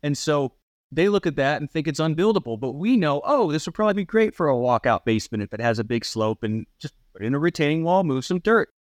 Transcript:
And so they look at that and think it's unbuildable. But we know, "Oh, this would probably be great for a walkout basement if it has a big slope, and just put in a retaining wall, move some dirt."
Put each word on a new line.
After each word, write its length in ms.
And 120
so 360
they 160
look 180
at 100
that 240
and 80
think 200
it's 120
unbuildable. 600
But 120
we 240
know, 280
"Oh, 260
this 160
would 80
probably 200
be 100
great 320
for 120
a 60
walkout 500
basement 380
if 100
it 80
has 200
a 40
big 200
slope, 400
and 200
just 160
put 100
in 120
a 60
retaining 420
wall, 220
move 200
some 140
dirt." 320